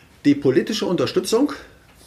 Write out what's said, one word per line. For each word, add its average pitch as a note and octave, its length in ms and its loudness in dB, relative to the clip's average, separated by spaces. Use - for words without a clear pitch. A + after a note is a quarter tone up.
die C#3+ 80 6
politische C#3+ 520 0
Unterstützung G3+ 680 0